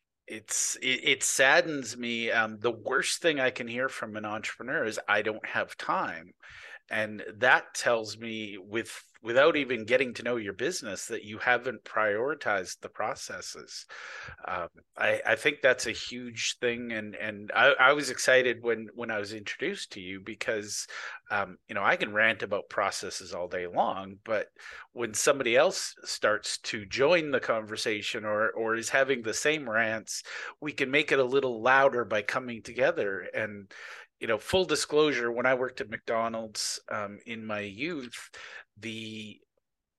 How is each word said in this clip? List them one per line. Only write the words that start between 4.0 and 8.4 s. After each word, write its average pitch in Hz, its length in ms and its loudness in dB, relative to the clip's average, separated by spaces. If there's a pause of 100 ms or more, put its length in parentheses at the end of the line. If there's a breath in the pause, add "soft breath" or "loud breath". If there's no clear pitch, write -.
an 107 80 -6
entrepreneur 117 580 -4
is, 110 240 -2
"I 104 140 4
don't 107 240 -2
have - 320 -2
time." 101 560 -4 (560 loud breath)
And 107 320 -4 (180)
that 135 340 4
tells 113 440 0
me, 110 400 -8